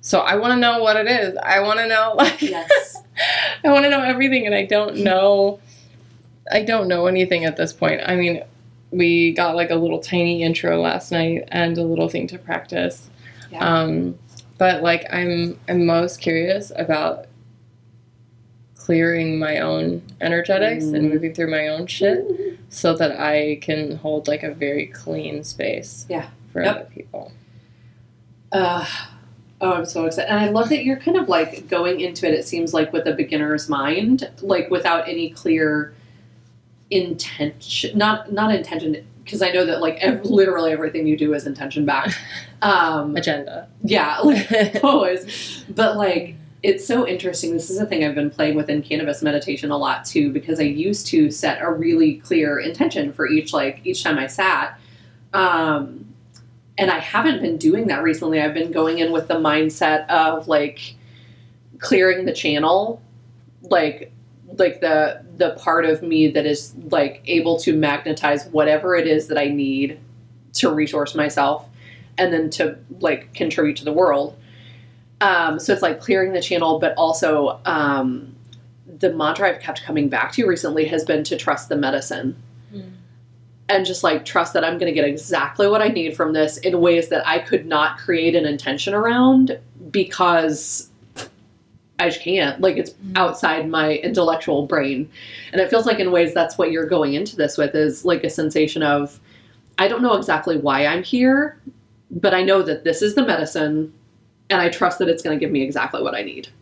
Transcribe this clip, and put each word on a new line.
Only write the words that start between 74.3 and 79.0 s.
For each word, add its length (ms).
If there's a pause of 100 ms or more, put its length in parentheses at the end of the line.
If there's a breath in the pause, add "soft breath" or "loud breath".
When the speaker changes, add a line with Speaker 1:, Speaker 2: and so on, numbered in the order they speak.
Speaker 2:
Um, 380
so 120
it's, 100
like, 200
clearing 320
the 80
channel, 360
but 200
also, 680
um, 680 (640)
the 140